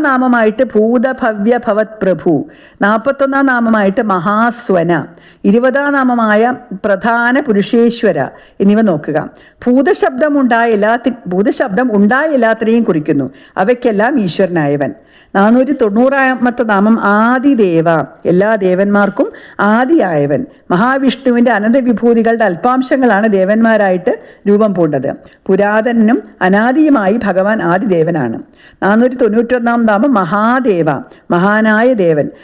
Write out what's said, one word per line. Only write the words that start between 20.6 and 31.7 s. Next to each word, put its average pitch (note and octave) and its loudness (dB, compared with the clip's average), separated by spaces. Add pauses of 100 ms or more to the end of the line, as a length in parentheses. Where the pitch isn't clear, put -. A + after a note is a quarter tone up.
മഹാവിഷ്ണുവിൻ്റെ B3 0
അനന്തവിഭൂതികളുടെ A#3 0
അല്പാംശങ്ങളാണ് B3 0 (100)
ദേവന്മാരായിട്ട് G3+ 0 (360)
രൂപം G#3 2
പൂണ്ടത്. C#3+ -2 (380)
പുരാതനനും G#3+ 2 (280)
അനാദിയുമായി A#3 2 (100)
ഭഗവാൻ G3 0 (120)
ആദിദേവനാണ്. E3+ -2 (480)
നാനൂറ്റി A#3 0
തൊണ്ണൂറ്റൊന്നാം A#3 0 (100)
നാമം A3 2
മഹാദേവ, G#3 0 (460)
മഹാനായ G#3+ 2 (160)